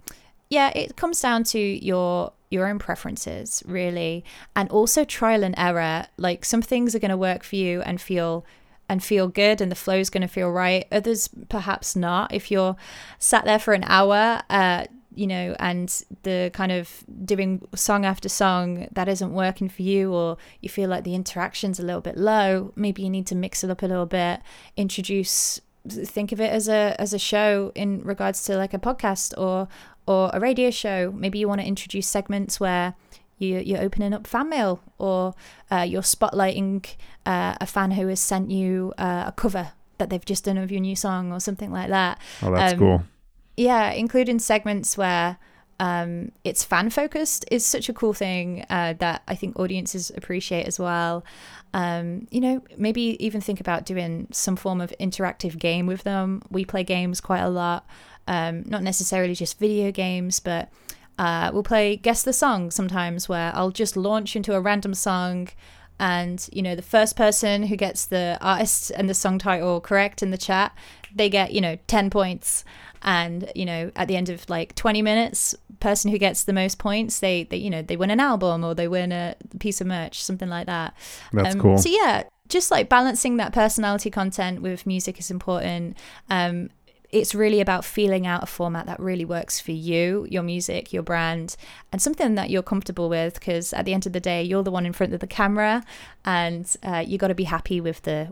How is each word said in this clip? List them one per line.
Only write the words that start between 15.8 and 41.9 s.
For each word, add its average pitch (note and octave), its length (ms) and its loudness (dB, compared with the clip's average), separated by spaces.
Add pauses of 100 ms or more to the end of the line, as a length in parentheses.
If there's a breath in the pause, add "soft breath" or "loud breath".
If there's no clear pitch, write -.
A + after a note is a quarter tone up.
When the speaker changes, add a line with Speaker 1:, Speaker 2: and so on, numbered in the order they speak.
Speaker 1:
the F3+ 300 0
kind F#3 200 0
of F3 320 -6 (200)
doing F#3+ 500 0
song G3+ 300 2
after F#3+ 240 0
song F3+ 640 2
that F#3 160 -2
isn't F#3+ 240 -2
working F#3+ 360 0
for - 140 -8
you, F#3+ 300 2
or E3+ 260 0 (220 soft breath)
you - 80 -10
feel F#3+ 200 -2
like F3+ 160 -2
the F3+ 100 -4
interaction's F#3 640 -4
a F3 60 -6
little F3 160 -2
bit - 160 -8
low, G3 580 4
maybe G3 280 -2
you F#3+ 80 -2
need F#3+ 180 -2
to F3+ 80 -2
mix F#3 260 -4
it F#3 80 -2
up F3+ 120 -4
a G3 40 0
little F3+ 200 0
bit, F3 340 0 (360 loud breath)
introduce, G3 840 0 (280)
think G#3 440 -6
of G#3 80 -4
it A3 120 2
as A3 160 0
a, G#3 300 4
as G3+ 140 -2
a G3+ 60 -2
show G#3 560 2
in G3 280 -2
regards G3 420 -2
to, G3 120 0
like, F#3+ 160 0
a F#3+ 60 -2
podcast A3+ 580 -2
or, F#3 320 0 (380 loud breath)
or F#3+ 260 4
a - 60 0
radio B3 320 4
show. F#3+ 420 -2
Maybe G3 280 -4
you G#3 80 2
wanna G3+ 160 0
introduce G3 420 -4
segments G3+ 540 -2
where F3+ 340 0 (420 soft breath)
you, F#3 220 -2
you're F#3+ 240 -2
opening G3+ 320 0
up G#3 140 -10
fan C4+ 200 -2
mail, A3 320 0 (180)
or, F#3 360 0 (380 loud breath)
uh, F3+ 100 2
you're F3+ 200 -2
spotlighting, G3 840 0 (400 soft breath)
uh, F3+ 340 0
a G3+ 60 -6
fan F#3+ 240 0
who F#3+ 160 0
has F#3+ 140 0
sent F#3+ 320 0
you, F#3 440 0
uh, F3+ 300 -2
a - 60 -6
cover F#3 400 -2 (260)
that F3 100 -2
they've F3+ 160 -4
just F#3+ 200 -4
done F#3+ 120 0
of F#3+ 140 -2
your G3 100 -2
new F#3+ 140 -2
song F#3 380 -2
or F3+ 80 -6
something G3 320 -6
like F#3 160 -4
that. F#3+ 320 2 (220 loud breath)